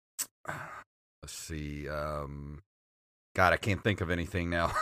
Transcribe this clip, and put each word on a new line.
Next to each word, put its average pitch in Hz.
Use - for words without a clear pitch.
let's -
see, 73
um, 73
God, 87
I -
can't 98
think 104
of 82
anything 85
now. 85